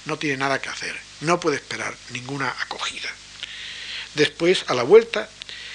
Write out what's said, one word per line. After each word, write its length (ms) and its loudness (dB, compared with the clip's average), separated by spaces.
no 140 -4
tiene 180 -2
nada 240 0
que 80 -8
hacer, 300 -8
no 200 4
puede 160 2
esperar 400 -8
ninguna 500 -6
acogida. 480 -6
Después, 520 4
a 80 0
la 80 2
vuelta, 460 8